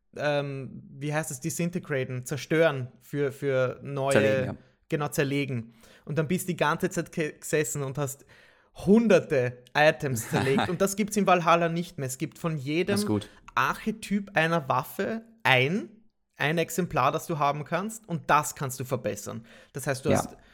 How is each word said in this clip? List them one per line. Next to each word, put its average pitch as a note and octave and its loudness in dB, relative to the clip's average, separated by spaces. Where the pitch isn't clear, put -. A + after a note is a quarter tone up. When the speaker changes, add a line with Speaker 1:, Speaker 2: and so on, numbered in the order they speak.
Speaker 1:
ähm, C#3 -4
wie C#3 -6
heißt D#3 -4
es, B2+ -12
disintegraten, D3 -4
zerstören C#3+ 0
für, C#3+ -4
für C3 0
neue, C#3 -2
Speaker 2:
Zerlegen, C3+ 4
ja. - -6
Speaker 1:
genau, D3 -2
zerlegen. C3+ -2
Und D#3 -4
dann D3+ 0
bist F3+ 0
du F3+ -4
die D3 -6
ganze E3 0
Zeit E3+ -4
ge-, D3+ -4
gesessen D3+ -2
und C3+ -6
hast C3+ -4
hunderte E3 4
Items D#3 4
Speaker 2:
<laughs> - -12
Speaker 1:
zerlegt C3 2
und F3+ -2
das G3 2
gibt's G#3 -2
in G3 2
Valhalla E3+ 6
nicht E3+ -6
mehr. C3+ -4
Es B2+ -8
gibt - -6
von D#3+ -4
jedem D#3 -2
Speaker 2:
Das G3+ 0
ist G#3 -2
gut. G#3 0
Speaker 1:
Archetyp G3+ -2
einer D#3+ 2
Waffe G3 -2
ein, C#3 2
ein D3+ 0
Exemplar, D#3+ 0
das D#3 -4
du D#3+ -4
haben C#3+ -2
kannst F#3+ -6
und E3 -6
das D3+ 2
kannst C3 -6
du C3+ -6
verbessern. A2 -6
Das - -10
heißt, - -2
du D3+ 2
Speaker 2:
Ja. - 4
Speaker 1:
hast - -4